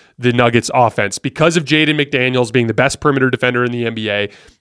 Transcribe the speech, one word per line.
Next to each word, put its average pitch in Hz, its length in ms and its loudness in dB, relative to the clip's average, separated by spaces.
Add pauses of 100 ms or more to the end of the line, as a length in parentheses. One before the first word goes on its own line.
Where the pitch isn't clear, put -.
(200)
the 123 120 0
Nuggets 120 420 2
offense 110 440 0
because 160 400 0
of 156 80 -2
Jaden 151 340 0
McDaniels 127 520 -2
being 120 160 0
the 113 60 0
best 127 260 0
perimeter 139 300 2
defender 123 340 0
in 120 80 -2
the 120 140 -4
N 113 100 -4
B 110 140 -4
A, 101 200 -2 (320)